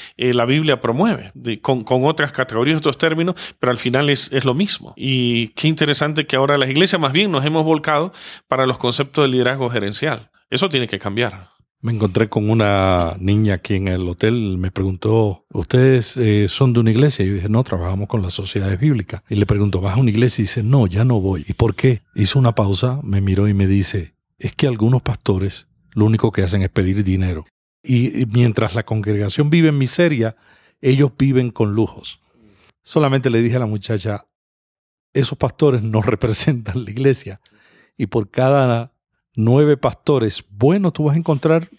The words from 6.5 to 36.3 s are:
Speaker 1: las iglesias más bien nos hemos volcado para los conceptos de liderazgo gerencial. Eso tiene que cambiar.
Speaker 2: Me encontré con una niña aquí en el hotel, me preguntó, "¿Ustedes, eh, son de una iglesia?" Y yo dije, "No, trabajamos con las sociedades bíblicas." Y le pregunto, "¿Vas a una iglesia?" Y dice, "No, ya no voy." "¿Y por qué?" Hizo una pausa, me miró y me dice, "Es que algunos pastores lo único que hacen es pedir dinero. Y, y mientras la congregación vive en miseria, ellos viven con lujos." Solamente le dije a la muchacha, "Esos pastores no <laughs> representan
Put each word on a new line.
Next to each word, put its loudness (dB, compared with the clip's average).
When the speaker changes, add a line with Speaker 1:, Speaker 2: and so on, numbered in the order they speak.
Speaker 1:
las 0
iglesias 0
más 0
bien 2
nos -2
hemos 0
volcado 0
para 0
los -2
conceptos 0
de 2
liderazgo 0
gerencial. -6
Eso -2
tiene -2
que -6
cambiar. -6
Speaker 2:
Me -4
encontré 0
con -2
una 2
niña 2
aquí -4
en -2
el -2
hotel, -2
me -2
preguntó, -2
"¿Ustedes, 0
eh, 2
son 2
de 4
una 4
iglesia?" 2
Y 0
yo -2
dije, -4
"No, 2
trabajamos -4
con -2
las -4
sociedades -4
bíblicas." -2
Y -2
le 2
pregunto, 0
"¿Vas -2
a 2
una 4
iglesia?" 0
Y 2
dice, -4
"No, 2
ya 0
no 2
voy." -2
"¿Y -4
por 0
qué?" 0
Hizo 0
una 4
pausa, -2
me -2
miró 2
y 2
me 2
dice, -2
"Es -8
que -2
algunos 0
pastores -4
lo 2
único 2
que 0
hacen 0
es -2
pedir 0
dinero. -2
Y, 0
y -4
mientras 0
la -4
congregación -2
vive 4
en 0
miseria, 0
ellos 2
viven 2
con -2
lujos." -4
Solamente 2
le 2
dije 0
a 0
la -4
muchacha, -6
"Esos -2
pastores 0
no 0
<laughs> -
representan -2